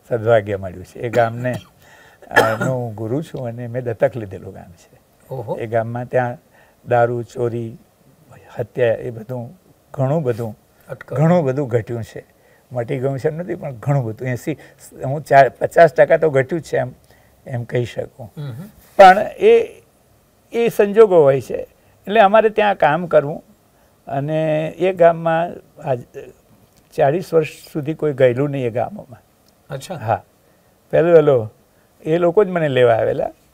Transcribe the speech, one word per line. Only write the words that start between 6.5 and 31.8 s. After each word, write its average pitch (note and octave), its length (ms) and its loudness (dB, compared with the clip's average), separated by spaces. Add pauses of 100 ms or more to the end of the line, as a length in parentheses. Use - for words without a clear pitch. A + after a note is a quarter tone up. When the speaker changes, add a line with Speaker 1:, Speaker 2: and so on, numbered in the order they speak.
Speaker 1:
દારૂ, A#2+ 340 2
ચોરી, A#2 560 -8 (840)
હત્યા, A#2+ 340 0
એ C3 160 -8
બધું B2 500 -12 (340)
ઘણું C#3+ 300 -2
બધું, A2+ 340 -6 (320)
Speaker 2:
અટકાવ. - 300 -10
Speaker 1:
ઘણું E3 260 4
બધું C3 220 -2
ઘટ્યું A#2 360 -4
છે. - 220 -18 (460)
મટી B2+ 280 -6
ગયું C3+ 200 -4
છે D3+ 80 -2
એમ D#3 100 -4
નથી, F#3 180 -8
પણ D3+ 180 -12
ઘણું C3 320 -2
બધું, A2 220 -8
એંસી, B2+ 300 -6 (480)
હું C#3+ 160 -6
ચાર, C#3 280 6
પચાસ D#3+ 440 4
ટકા D#3+ 240 4
તો D#3+ 120 2
ઘટ્યું C3+ 320 -2
જ - 20 -14
છે - 140 -6
એમ, B2+ 140 -4 (540)
એમ A#2+ 180 -8
કહી A#2+ 220 -4
શકું. - 520 -12
Speaker 2:
હમ. C#3+ 160 -12 (420)
Speaker 1:
પણ F#3+ 220 8 (200)
એ, A3+ 460 2 (680)
એ A#3 180 0
સંજોગો G3+ 520 4
હોય C#3 200 4
છે. - 140 -10 (520)
એટલે G#3 120 0
અમારે G#3+ 300 6
ત્યાં G#3 260 0
કામ D#3+ 300 0
કરવું D#3 380 0 (640)
અને D#3 680 -2
એ F3+ 160 0
ગામમાં E3 560 2 (320)
આજ C3+ 180 -4 (960)
ચાળીસ D#3+ 380 0
વર્ષ D#3 140 2 (260)
સુધી D#3 200 -6
કોઈ D3+ 200 -4
ગયેલું C3 360 2
નહીં C3+ 160 -6
એ A#2 40 -2
ગામોમાં. A2 520 -8 (480)
Speaker 2:
અચ્છા. C#3+ 260 -12
Speaker 1:
હા. A2 280 -4 (680)
પહેલો E3+ 240 2
વહેલો C#3 360 4 (520)